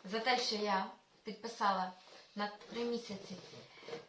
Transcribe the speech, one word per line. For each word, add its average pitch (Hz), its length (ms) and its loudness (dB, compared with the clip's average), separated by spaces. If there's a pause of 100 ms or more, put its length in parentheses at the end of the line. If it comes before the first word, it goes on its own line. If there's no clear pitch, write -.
за 208 160 0
те, 247 180 6
що 220 180 2
я 208 300 4 (360)
підписала 196 720 2 (420)
на 208 120 0 (240)
три 233 140 -2
місяці, 214 520 -4 (720)